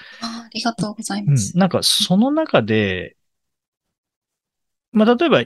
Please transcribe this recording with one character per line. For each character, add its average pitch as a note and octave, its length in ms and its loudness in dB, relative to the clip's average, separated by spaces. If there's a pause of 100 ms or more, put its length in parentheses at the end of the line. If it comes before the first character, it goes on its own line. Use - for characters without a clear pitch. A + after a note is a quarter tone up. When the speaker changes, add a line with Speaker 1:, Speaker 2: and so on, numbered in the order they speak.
(200)
Speaker 1:
あ A#3 60 -12
ー、 - 20 -10 (180)
あ - 60 -20
り A3 100 -10
が A#3 120 -4
と G#3+ 160 -8
う G#3+ 40 -12
ご A3 80 -16
ざ G3 140 -8
い G#3 80 -8
ま C#3+ 120 2
す。 G#2 180 -2
Speaker 2:
う F3 40 -2
ん、 - 20 4
な F#3+ 60 4
ん - 20 2
か A2 140 -2
そ - 340 0
の B3 140 4
中 D4+ 320 0
で、 G2+ 540 -2 (1800)
ま G#3+ 160 2
あ、 A#3+ 60 6
例 E4+ 120 0
え - 20 2
ば C3+ 180 4